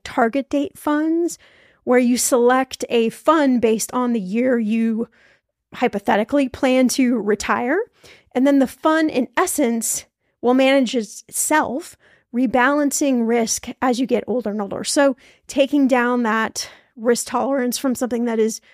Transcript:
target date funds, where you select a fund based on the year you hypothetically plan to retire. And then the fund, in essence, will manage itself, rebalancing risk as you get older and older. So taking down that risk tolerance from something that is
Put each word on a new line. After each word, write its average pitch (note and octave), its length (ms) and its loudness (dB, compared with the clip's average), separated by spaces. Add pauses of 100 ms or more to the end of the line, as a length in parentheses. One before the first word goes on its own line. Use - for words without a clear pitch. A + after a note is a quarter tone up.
target B3+ 440 -2
date C#4+ 300 -4
funds, D#4+ 600 -2 (460)
where B3 140 2
you B3 180 2
select B3+ 720 2
a A3+ 220 2
fund C#4 500 2
based A3 320 0
on B3 200 -2
the A#3 80 -2
year A#3 380 0
you A3+ 500 -2 (640)
hypothetically A#3+ 720 0
plan B3+ 400 2
to B3 300 0
retire. A3 600 -2 (560)
And B3+ 120 2
then C#4+ 120 4
the C4+ 80 4
fund, D#4 440 0
in A#3+ 260 -2
essence, A#3+ 680 -2 (340)
will A#3+ 140 2
manage C4+ 400 2
itself, C4 1040 -4 (380)
rebalancing C4 920 0
risk A#3 400 -2 (140)
as B3+ 180 0
you C4 60 0
get A#3+ 200 -2
older A3 240 -4
and G#3 120 -6
older. G3 220 -8
So C#4 300 2 (320)
taking C#4 400 2
down B3 360 2
that A3 480 -2 (260)
risk A#3 300 0
tolerance B3 500 -2
from C4+ 180 -2
something A#3 300 -4
that A3+ 140 -2
is A3 240 0 (120)